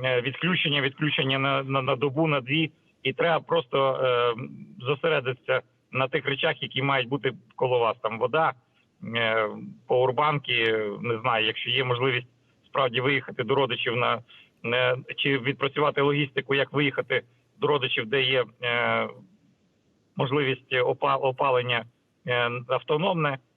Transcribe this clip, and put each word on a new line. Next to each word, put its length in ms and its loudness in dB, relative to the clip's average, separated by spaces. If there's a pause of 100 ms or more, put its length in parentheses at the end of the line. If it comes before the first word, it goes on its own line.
е, 160 2
відключення, 600 0
відключення 580 0
на, 240 0
на, 200 0
на 140 0
добу, 300 0
на 140 2
дві. 300 0 (320)
І 100 0
треба 280 2
просто, 640 0
е, 300 2 (440)
зосередитися 840 0 (320)
на 160 0
тих 180 -4
речах, 360 -2
які 200 -6
мають 260 0
бути 240 -2 (240)
коло 220 2
вас. 240 2
Там 160 -2
вода, 340 0 (640)
е, 320 2 (380)
пауербанки, 960 2 (160)
не 180 -4
знаю, 280 0
якщо 240 -4
є 140 0
можливість 420 0 (400)
справді 340 -2
виїхати 420 -2
до 120 0
родичів 420 0
на, 240 0 (440)
е, 320 2 (200)
чи 220 2
відпрацювати 640 0
логістику, 540 0
як 180 0
виїхати 500 0 (380)
до 60 2
родичів, 400 0
де 160 0
є, 220 2 (180)
е, 460 0 (1080)
можливість 560 -2
опа-, 480 2
опалення, 640 0 (420)
е, 240 2 (180)
автономне 680 0 (180)